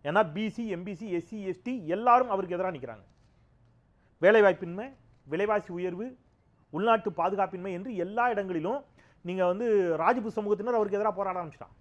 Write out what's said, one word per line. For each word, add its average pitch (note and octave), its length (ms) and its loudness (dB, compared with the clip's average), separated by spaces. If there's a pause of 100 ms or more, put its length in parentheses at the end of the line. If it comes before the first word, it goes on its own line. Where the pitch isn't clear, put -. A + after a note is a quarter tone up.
ஏன்னா E3+ 300 2
பி G#3+ 160 -2
சி, A#3 180 -8
எம் F3 160 -6
பி G3 120 -8
சி, G3+ 160 -10
எஸ் E3+ 160 -4
சி, G#3+ 160 -12
எஸ் F#3 200 -6
டி A#3+ 240 -6
எல்லாரும் A#3+ 420 4
அவருக்கு F#3 260 -2
எதிராக F3+ 220 -4
நிக்கிறாங்க. A2+ 280 -14 (1160)
வேலைவாய்ப்பின்மை, G3 720 4 (300)
விலைவாசி G3+ 500 -2
உயர்வு, F3+ 420 -6 (540)
உள்நாட்டு A3 400 0
பாதுகாப்பின்மை F#3+ 640 -2
என்று G3+ 240 -8
எல்லா G#3+ 340 0
இடங்களிலும் G3 540 -2 (380)
நீங்க F#3 240 0
வந்து F#3+ 540 2
ராஜ்புத் G#3+ 400 0
சமூகத்தினர் G#3 340 0
அவருக்கு G#3 240 0
எதிராக G#3+ 140 0
போராட F#3 280 -4
ஆரம்பிச்சிட்டாங்க. D3+ 420 -12